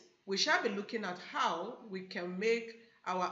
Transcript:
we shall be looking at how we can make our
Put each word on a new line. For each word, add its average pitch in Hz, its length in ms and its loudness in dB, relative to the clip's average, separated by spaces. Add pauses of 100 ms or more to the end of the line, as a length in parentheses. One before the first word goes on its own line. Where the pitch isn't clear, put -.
(260)
we 196 120 0
shall 320 260 4
be 262 60 2
looking 202 340 -2
at 180 160 -4 (120)
how 226 460 0 (100)
we 190 140 -6
can 180 380 -4
make 226 400 2 (260)
our 180 260 2